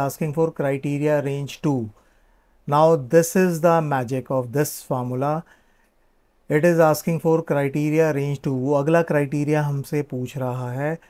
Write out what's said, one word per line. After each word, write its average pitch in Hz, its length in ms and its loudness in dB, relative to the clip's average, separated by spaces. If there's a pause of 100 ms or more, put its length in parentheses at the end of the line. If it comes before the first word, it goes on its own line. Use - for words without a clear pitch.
asking 143 320 -4
for 160 140 0 (100)
criteria 143 640 0
range 139 380 -6
two। 139 180 0 (880)
Now 147 160 4 (240)
this 165 280 4
is 180 260 2
the 170 200 4
magic 131 480 -4
of 127 220 -2
this 143 320 -2
formula। 127 500 -2 (1160)
It 147 140 2
is 175 140 6 (140)
asking 160 280 -2
for 165 220 2
criteria 151 720 0
range 139 300 -4
two। 135 160 -2
वो 139 140 0
अगला 156 280 2
क्राइटेरिया 147 600 0
हमसे 143 480 -4
पूछ 127 260 -8
रहा 127 360 -6
है, 147 260 -4 (120)